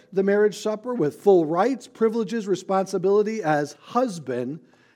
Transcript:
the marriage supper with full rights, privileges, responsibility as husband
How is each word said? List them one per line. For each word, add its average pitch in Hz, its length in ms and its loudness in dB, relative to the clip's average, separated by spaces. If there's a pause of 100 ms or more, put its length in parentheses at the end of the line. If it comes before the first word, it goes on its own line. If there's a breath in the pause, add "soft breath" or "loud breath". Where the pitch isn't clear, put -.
(120)
the 190 100 0
marriage 208 360 2
supper 214 360 -6
with 147 260 -2
full 185 260 6
rights, 196 400 0
privileges, 220 640 -2
responsibility 196 920 0
as 151 380 0
husband 160 800 -4 (360 soft breath)